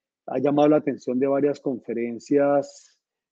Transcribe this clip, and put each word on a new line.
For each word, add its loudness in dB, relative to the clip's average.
Ha -6
llamado 2
la 6
atención -4
de 0
varias 0
conferencias, -2